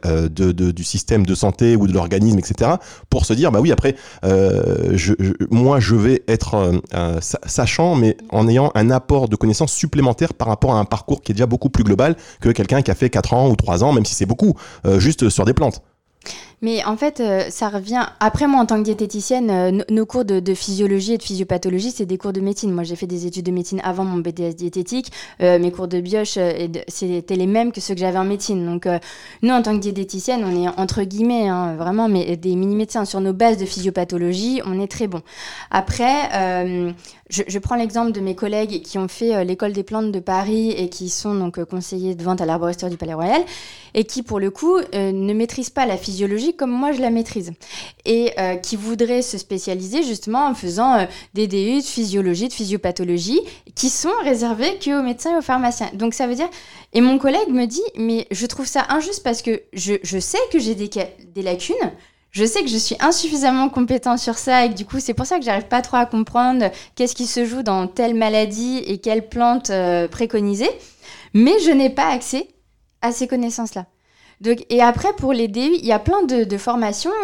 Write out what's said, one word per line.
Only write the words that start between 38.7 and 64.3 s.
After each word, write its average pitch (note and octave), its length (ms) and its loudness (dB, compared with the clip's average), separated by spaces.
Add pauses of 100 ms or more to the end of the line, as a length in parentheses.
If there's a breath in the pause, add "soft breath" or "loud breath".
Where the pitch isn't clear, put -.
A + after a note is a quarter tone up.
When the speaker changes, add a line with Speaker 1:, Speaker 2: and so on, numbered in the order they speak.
Speaker 2:
qui - 160 -10
ont F#3+ 120 -4
fait, A3+ 260 -2
euh, F#3+ 80 0
l'école F#3 300 -4
des G3 100 -4
plantes G#3+ 280 -4
de G3 80 -4
Paris G3+ 520 -2
et F3+ 180 -4
qui F3+ 200 -10
sont G#3 260 -4
donc, F3+ 240 -4
euh, E3+ 60 -6
conseillers F#3 500 -6
de E3+ 80 -10
vente F3+ 160 -2
à F3 60 -2
l'arboristerie E3+ 460 -2
du E3+ 60 -8
Palais E3 160 -8
Royal F#3 280 0 (520 loud breath)
et A3 120 0
qui, A#3+ 180 -8
pour G#3+ 160 -4
le G3 120 -2
coup, E4 260 2
euh, G3 340 -2
ne G3 220 -2
maîtrisent A#3 360 -4
pas C4 160 0
la G3 120 0
physiologie G3+ 580 -4
comme C4+ 140 -4
moi C4 220 -2
je B3+ 100 -2
la B3+ 80 0
maîtrise A3+ 440 -4 (520 loud breath)
et, A#3 320 2
euh, F#3 180 -2
qui F#3 200 -6
voudraient A#3 480 0
se B3 140 -8
spécialiser F#3+ 640 -4
justement A#3+ 420 -2
en C#4 80 0
faisant, A3 460 0
euh, F3+ 60 0 (280 loud breath)
des G#3+ 140 0
D G3 280 0
U C#4+ 60 0
de - 20 -2
physiologie, G3 640 -2
de B3 60 -12
physiopathologie F#3 880 -2 (320 loud breath)
qui - 160 -2
sont E4 240 -2 (100)
réservés A#3+ 580 -2
qu'aux C#4+ 200 -2
médecins B3+ 320 -4
et E4+ 60 2
aux - 20 -2
pharmaciens. A#3+ 520 -2
Donc A3+ 200 -2
ça B3+ 140 -2
veut A#3+ 80 -2
dire... D#4 120 -2 (460 loud breath)
Et A#3 80 4
mon C4 160 4
collègue D4+ 320 2
me B3 160 2
dit, « B3 160 -4 (160)
Mais A3+ 340 -2
je G3 140 -4
trouve C4 220 -8
ça - 220 0
injuste D#4 340 -2
parce A#3 180 -2
que A3+ 220 -2 (100)
je, F#3+ 300 -2
je F#3+ 160 -4
sais B3+ 180 -4 (140)
que E4 80 2
j'ai A3 160 -2
des G#3 180 -6
ca-, F#3+ 160 -4 (240)
des G3 80 -8
lacunes. » F#3 340 -2 (560 loud breath)
Je G3+ 140 0
sais E4+ 180 0
que C#4 60 -4
je A3 80 -2
suis - 220 -4
insuffisamment C#4 680 2
compétente B3 500 0
sur A3+ 180 -4